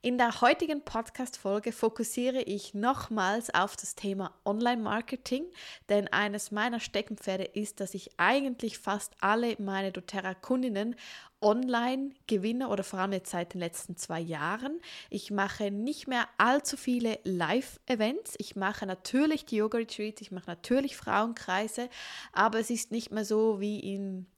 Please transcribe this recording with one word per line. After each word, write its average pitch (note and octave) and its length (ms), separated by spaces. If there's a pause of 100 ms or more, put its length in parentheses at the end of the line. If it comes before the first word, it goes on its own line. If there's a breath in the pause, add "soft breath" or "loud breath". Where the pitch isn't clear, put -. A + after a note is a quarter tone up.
In B3 140
der A#3+ 240
heutigen D4 420
Podcast-Folge A3+ 880
fokussiere A#3+ 680
ich - 320
nochmals G#3+ 800
auf G3 220
das - 180
Thema G3 400 (120)
Online-Marketing, A#3 1000 (440 loud breath)
denn G3+ 180
eines G3+ 420
meiner A3+ 300
Steckenpferde G3+ 640
ist, - 360
dass F#3+ 140
ich - 240
eigentlich B3 600
fast - 420
alle A3 380
meine G3 320
doTERRA-Kundinnen G3+ 1040 (440 loud breath)
online B3+ 720 (140)
gewinne A3+ 420
oder G3 160
vor F#3+ 160
allem G3 140
jetzt F#3 180
seit F3 220
den F#3 60
letzten E3+ 360
zwei - 240
Jahren. F3+ 600 (320 loud breath)
Ich - 180
mache G3+ 400
nicht A3 380
mehr B3+ 200 (100)
allzu C4+ 400
viele A#3 460
Live-Events. G#3+ 1160
Ich - 160
mache G3+ 320
natürlich C#4+ 580
die A3 120
Yoga-Retreats, A3 640
ich - 100
mache F#3 160
natürlich B3+ 500
Frauenkreise, A3 920 (440 loud breath)
aber A3 260
es A3+ 120
ist A3+ 200
nicht A3+ 200
mehr G#3+ 140
so G#3+ 340
wie G#3 200
in G3 460 (120)